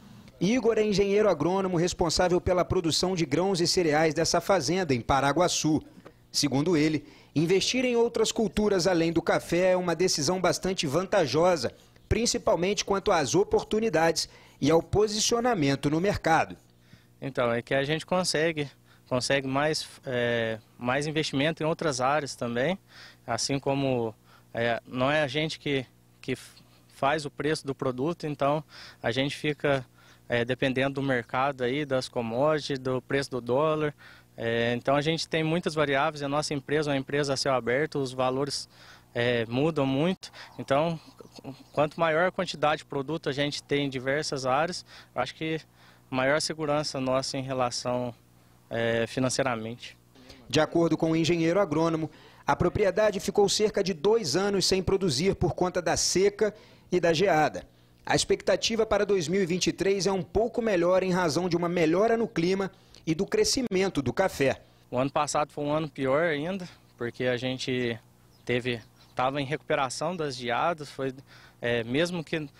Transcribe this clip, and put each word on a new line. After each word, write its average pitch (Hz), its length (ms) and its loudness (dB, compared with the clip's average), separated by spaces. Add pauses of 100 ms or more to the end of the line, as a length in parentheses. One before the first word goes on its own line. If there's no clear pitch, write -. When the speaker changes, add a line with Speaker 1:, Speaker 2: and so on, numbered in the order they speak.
(400)
Speaker 1:
Igor 226 380 2
é 214 60 2
engenheiro 202 440 4
agrônomo 185 480 0
responsável 175 640 2
pela 180 240 2
produção 180 520 0
de 165 100 0
grãos 170 340 0
e 170 60 2
cereais 156 480 2
dessa 165 260 2
fazenda 170 540 0
em 117 60 0
Paraguaçu. 143 840 2 (480)
Segundo 147 460 0
ele, 151 280 0 (300)
investir 185 500 2
em 247 120 0
outras 233 340 2
culturas 202 560 2
além 170 260 2
do 160 80 2
café 180 520 2
é 185 40 4
uma 175 200 0
decisão 180 440 0
bastante 180 460 0
vantajosa, 160 880 2 (340)
principalmente 208 760 0
quanto 196 260 0
às 147 240 2
oportunidades 202 920 2 (320)
e 139 100 2
ao 165 100 6
posicionamento 208 1120 0
no 160 100 0
mercado. 160 560 0 (640)
Speaker 2:
Então, 127 300 0
é 117 100 0
que - 140 -4
a 139 80 2
gente 151 240 -2
consegue, 160 640 0 (380)
consegue 131 400 0
mais, 147 360 0 (220)
é, 120 540 -2 (180)
mais 135 300 0
investimento 151 560 -2
em - 20 0
outras 156 340 -2
áreas 139 360 0
também, 127 420 -2 (480)
assim 131 320 -2
como, 135 560 -2 (400)
é, 117 320 0
não 127 240 -2
é 151 120 2
a 147 40 0
gente 151 320 -4
que, 135 260 -2 (360)
que 131 160 -4 (580)
faz 147 300 -2
o 139 60 -8
preço 147 360 -4
do 135 80 -6
produto, 135 500 -4
então 147 380 -2 (400)
a 120 80 0
gente 135 260 -2
fica, 143 480 -2 (440)
é, 120 160 2
dependendo 131 560 -2
do - 20 -4
mercado 131 640 -2
aí, 139 200 -2
das 131 240 -2
commodities, 131 720 -2
do 127 240 -2
preço 139 300 -2
do 127 80 -4
dólar. 151 520 0 (440)
É, 117 380 0
então 120 200 0
a 147 60 2
gente 160 280 -2
tem 160 140 0
muitas 160 320 0
variáveis, 147 480 0
a 143 60 -6
nossa 147 260 -2
empresa 147 360 -2
é 139 40 0
uma 135 60 0
empresa 143 340 -2
a - 20 0
céu 139 160 0
aberto, 127 460 0
os 127 140 -4
valores, 131 560 -2 (460)
é, 120 300 0
mudam 139 400 0
muito. 139 460 -2 (280)
Então, 156 400 0 (720)
quanto 151 300 -2
maior 165 280 2
a - 40 -2
quantidade 156 460 -2
de - 80 -18
produto 147 420 -6
a 143 40 -2
gente 143 300 -2
tem 143 220 0
em 139 60 -2
diversas 135 560 -4
áreas, 156 400 0 (280)
eu 107 60 -4
acho - 140 -4
que 160 260 -6 (480)
maior 135 280 2
a 160 40 0
segurança 151 580 -4
nossa 131 380 -2
em 131 60 -6
relação, 123 720 -4 (560)
é, 117 360 0
financeiramente. 120 920 -4 (500)
Speaker 1:
De 156 120 2
acordo 160 360 2
com 160 140 0
o 160 60 2
engenheiro 165 440 2
agrônomo, 160 500 0 (360)
a 143 100 2
propriedade 190 640 2
ficou 202 300 2
cerca 208 340 0
de 190 80 -2
dois 190 420 0
anos 196 300 0
sem 190 180 2
produzir 180 520 0
por 175 180 0
conta 180 300 -2
da 165 120 0
seca 202 600 2 (360)
e 175 80 2
da 170 140 4
geada. 156 560 2 (380)
A 135 100 2
expectativa 208 720 0
para 208 180 2
dois 185 240 0
mil 196 140 0
e 175 40 2
vinte 160 200 0
e 160 80 0
três 190 320 0
é 196 60 2
um 185 100 -2
pouco 226 400 -2
melhor 185 400 2
em 185 100 0
razão 175 380 0
de 175 60 0
uma 170 120 0
melhora 180 480 2
no 226 100 0
clima 185 460 0 (340)
e 165 80 0
do 196 120 -2
crescimento 190 760 0
do 120 100 -2
café. 139 520 0 (280)
Speaker 2:
O 123 60 -4
ano 135 140 0
passado 151 420 0
foi 147 120 -6
um 147 80 0
ano 156 180 -2
pior 139 320 0
ainda, 175 440 -2 (300)
porque 120 280 -6
a 123 120 2
gente 127 600 -4 (460)
teve, 120 360 -2 (340)
tava 135 260 -2
em 139 40 -4
recuperação 147 720 -4
das 143 200 -6
geadas, 135 520 -4
foi, 135 240 -6 (480)
é, 120 220 0
mesmo 165 400 -2
que 156 260 -6 (120)